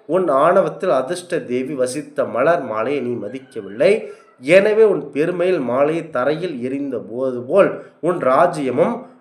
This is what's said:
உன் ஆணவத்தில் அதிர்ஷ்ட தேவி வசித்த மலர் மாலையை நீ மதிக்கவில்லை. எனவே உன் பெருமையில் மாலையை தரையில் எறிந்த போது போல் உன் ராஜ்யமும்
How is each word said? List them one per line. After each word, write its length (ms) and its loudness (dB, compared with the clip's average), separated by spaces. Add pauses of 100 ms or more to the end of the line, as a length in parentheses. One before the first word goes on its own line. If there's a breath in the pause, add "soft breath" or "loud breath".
உன் 220 0
ஆணவத்தில் 640 2
அதிர்ஷ்ட 480 -2
தேவி 360 -4
வசித்த 500 -4
மலர் 380 0
மாலையை 380 -4
நீ 260 -6
மதிக்கவில்லை. 840 -2 (280 loud breath)
எனவே 440 6
உன் 260 2
பெருமையில் 500 0
மாலையை 500 0
தரையில் 520 -2
எறிந்த 360 -6 (120)
போது 300 -4
போல் 420 2 (180 loud breath)
உன் 180 -2
ராஜ்யமும் 840 2 (180)